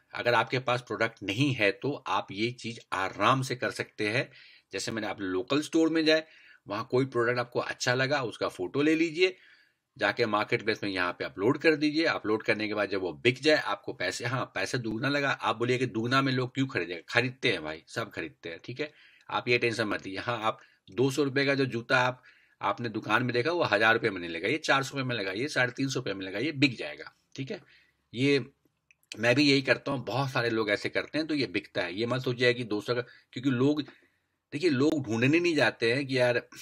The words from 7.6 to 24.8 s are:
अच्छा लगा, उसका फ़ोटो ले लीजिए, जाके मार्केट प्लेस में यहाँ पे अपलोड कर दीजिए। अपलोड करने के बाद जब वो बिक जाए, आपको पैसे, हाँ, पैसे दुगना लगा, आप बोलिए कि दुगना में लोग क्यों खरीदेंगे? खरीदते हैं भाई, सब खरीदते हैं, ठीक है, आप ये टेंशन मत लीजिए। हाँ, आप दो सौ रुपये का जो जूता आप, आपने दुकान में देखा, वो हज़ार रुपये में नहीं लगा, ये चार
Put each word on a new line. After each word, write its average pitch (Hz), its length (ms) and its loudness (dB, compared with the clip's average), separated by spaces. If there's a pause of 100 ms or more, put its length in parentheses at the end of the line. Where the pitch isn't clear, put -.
अच्छा - 340 0
लगा, 131 280 0
उसका 101 260 -4
फ़ोटो 92 340 -2
ले 156 120 4
लीजिए, 170 420 2 (640)
जाके 104 280 2
मार्केट 107 380 0
प्लेस 107 180 0
में 101 80 -4
यहाँ 90 220 0
पे - 120 -6
अपलोड 98 340 2
कर 160 180 4
दीजिए। 151 280 0
अपलोड 107 380 0
करने 107 260 0
के 104 60 -4
बाद 101 140 0
जब 95 120 0
वो 90 120 -2
बिक 127 300 2
जाए, 151 140 6
आपको 101 360 -4
पैसे, 95 320 -4
हाँ, 123 300 -4
पैसे 98 240 -4
दुगना 113 300 -4
लगा, 143 220 0
आप 110 260 -2
बोलिए 120 220 0
कि 127 80 0
दुगना 120 360 0
में 135 100 0
लोग 127 220 -2
क्यों 135 120 0
खरीदेंगे? 87 420 -6
खरीदते 127 440 0
हैं 85 100 -2
भाई, 78 260 -8
सब 107 220 -6
खरीदते 85 380 -10
हैं, 82 160 -12
ठीक 127 160 -10
है, 147 120 -8 (380)
आप 104 180 -4
ये 120 100 4
टेंशन 117 260 0
मत 98 220 -4
लीजिए। 95 140 -8
हाँ, 117 220 -4
आप 110 160 0 (320)
दो 127 200 2
सौ 143 140 0
रुपये 139 220 0
का 139 80 2
जो 135 120 2
जूता 117 320 0
आप, 127 240 0 (400)
आपने 117 260 -2
दुकान 107 340 0
में 123 100 -2
देखा, 120 180 0
वो 175 120 0
हज़ार 110 320 6
रुपये 113 160 2
में 95 100 -8
नहीं 85 100 -8
लगा, 85 180 -4
ये 151 100 0
चार 139 240 2